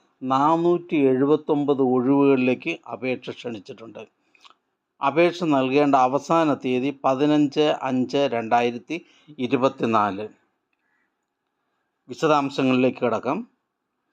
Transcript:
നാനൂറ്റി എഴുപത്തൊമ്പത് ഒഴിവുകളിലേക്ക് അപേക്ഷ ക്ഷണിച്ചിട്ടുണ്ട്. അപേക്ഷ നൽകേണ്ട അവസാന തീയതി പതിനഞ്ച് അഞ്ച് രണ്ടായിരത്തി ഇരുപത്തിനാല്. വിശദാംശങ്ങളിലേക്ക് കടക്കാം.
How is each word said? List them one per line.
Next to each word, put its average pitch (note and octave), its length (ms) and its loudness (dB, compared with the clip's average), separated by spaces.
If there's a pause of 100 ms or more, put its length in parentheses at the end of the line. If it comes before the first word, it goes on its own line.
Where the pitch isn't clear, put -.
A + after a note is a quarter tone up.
(220)
നാനൂറ്റി E3 800 0 (100)
എഴുപത്തൊമ്പത് C#3+ 720 0
ഒഴിവുകളിലേക്ക് C3 920 2 (180)
അപേക്ഷ A#2+ 380 -8
ക്ഷണിച്ചിട്ടുണ്ട്. A2+ 720 -14 (1000)
അപേക്ഷ D#3+ 440 2
നൽകേണ്ട C#3 500 2
അവസാന C#3 600 2
തീയതി B2+ 380 -2 (120)
പതിനഞ്ച് D3 640 2 (160)
അഞ്ച് C3 400 -2 (100)
രണ്ടായിരത്തി A#2+ 680 -2 (400)
ഇരുപത്തിനാല്. A2+ 880 0 (1800)
വിശദാംശങ്ങളിലേക്ക് C3 960 0
കടക്കാം. A#2 340 -2 (760)